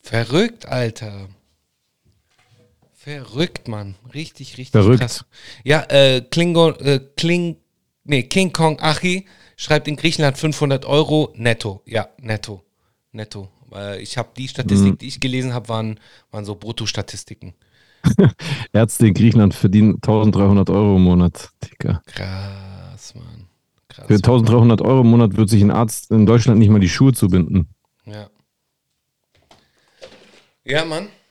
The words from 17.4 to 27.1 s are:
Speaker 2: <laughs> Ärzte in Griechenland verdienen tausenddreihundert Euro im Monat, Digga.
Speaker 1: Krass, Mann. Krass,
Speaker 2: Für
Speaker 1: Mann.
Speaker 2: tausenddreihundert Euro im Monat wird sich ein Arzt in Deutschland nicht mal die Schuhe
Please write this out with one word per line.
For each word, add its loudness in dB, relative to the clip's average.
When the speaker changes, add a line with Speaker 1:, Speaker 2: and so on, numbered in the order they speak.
Speaker 2:
<laughs> 4
Ärzte 2
in 4
Griechenland 4
verdienen 2
tausenddreihundert 2
Euro 2
im 4
Monat, 2
Digga. -6
Speaker 1:
Krass, -14
Mann. -20
Krass, -20
Speaker 2:
Für -6
Speaker 1:
Mann. -2
Speaker 2:
tausenddreihundert 4
Euro 2
im 4
Monat 4
wird 2
sich 4
ein 4
Arzt -4
in 4
Deutschland 4
nicht 6
mal 6
die 2
Schuhe 2